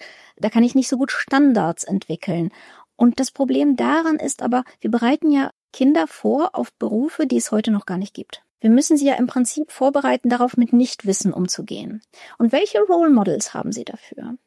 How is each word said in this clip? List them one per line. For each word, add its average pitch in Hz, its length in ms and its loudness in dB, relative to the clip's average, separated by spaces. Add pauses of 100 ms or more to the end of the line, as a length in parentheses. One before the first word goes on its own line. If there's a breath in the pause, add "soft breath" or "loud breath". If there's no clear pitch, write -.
(360 loud breath)
da 208 140 -4
kann 233 140 4
ich 240 100 0
nicht 262 140 2
so 254 100 -2
gut 269 140 -2
Standards 233 720 0
entwickeln. 170 680 -4 (460 loud breath)
Und 240 240 2
das 262 100 -4
Problem 269 460 0
daran 302 400 0
ist - 260 -6
aber, 247 220 -2 (160 soft breath)
wir 220 100 -4
bereiten 240 400 0
ja 277 200 0 (220)
Kinder 302 340 2
vor 262 480 -2
auf - 240 -6
Berufe, 226 480 -2
die 247 100 0
es - 140 -2
heute 220 200 0
noch 208 160 -2
gar 180 120 -6
nicht 202 160 -8
gibt. - 280 -18 (180)
Wir 220 100 4
müssen 277 260 4
sie 285 100 2
ja 269 80 2
im 247 120 0
Prinzip 254 460 -2
vorbereiten, 269 560 0
darauf 247 280 0
mit 240 160 2
Nichtwissen 202 600 0
umzugehen. - 680 -6 (380 loud breath)
Und 233 140 2
welche 403 280 0
Role 339 300 4
Models 202 440 2
haben - 180 -8
sie 226 120 -10
dafür? - 520 -16 (100)